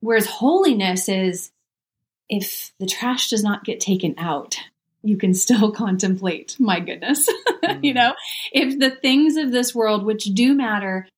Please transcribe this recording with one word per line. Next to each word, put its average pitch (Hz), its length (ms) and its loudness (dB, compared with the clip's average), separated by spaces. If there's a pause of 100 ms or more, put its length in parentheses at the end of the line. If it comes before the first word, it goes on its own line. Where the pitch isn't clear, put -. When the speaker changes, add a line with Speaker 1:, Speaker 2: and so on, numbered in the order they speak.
Speaker 1:
Whereas 220 240 2
holiness 233 840 2
is, 185 400 -2 (800)
if - 500 -6
the 196 80 -8
trash 247 440 -4
does 214 120 0
not 208 220 -2
get 220 160 -6
taken 185 380 0
out, 160 380 -6 (460)
you 214 140 0
can 185 180 2
still 214 380 2
<laughs> - 0 -
contemplate 185 880 -2
my 196 220 2
goodness." 185 540 -2
<laughs> 427 40 -10 (440)
You 277 100 2
Speaker 2:
Mm. - 20 -4
Speaker 1:
know, 247 200 2 (380)
if 269 280 0
the 269 100 4
things 277 460 2
of 285 160 0
this 247 220 0
world, 214 300 0
which 214 200 -2
do 240 300 4
matter, 202 520 -2 (120)